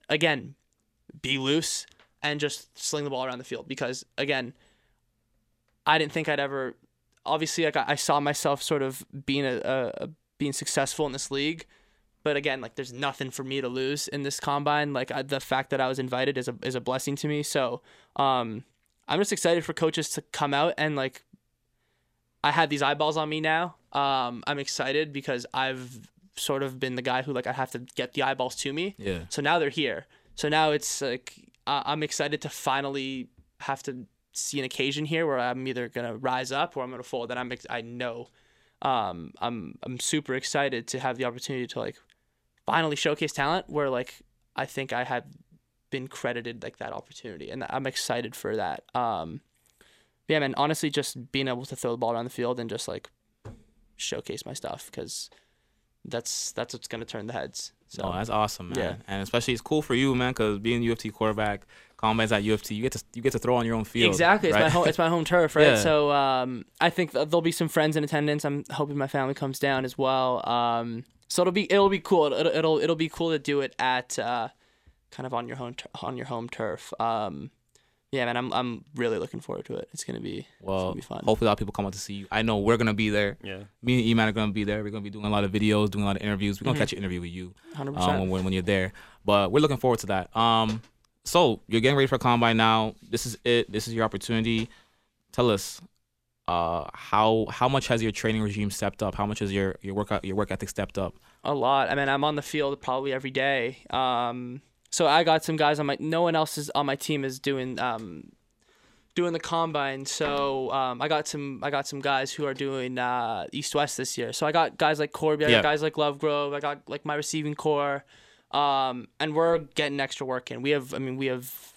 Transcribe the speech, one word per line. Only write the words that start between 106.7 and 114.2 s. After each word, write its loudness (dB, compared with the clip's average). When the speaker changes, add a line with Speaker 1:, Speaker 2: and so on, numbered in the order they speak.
Speaker 1:
on 2
my 0
team -2
is -6
doing, -2
um, -6
doing 2
the -2
combine. -2
So, 0
um, 0
I -2
got 2
some, -6
I -2
got -2
some -8
guys 2
who -4
are -2
doing, -4
uh, -2
East -6
West 2
this -4
year. -4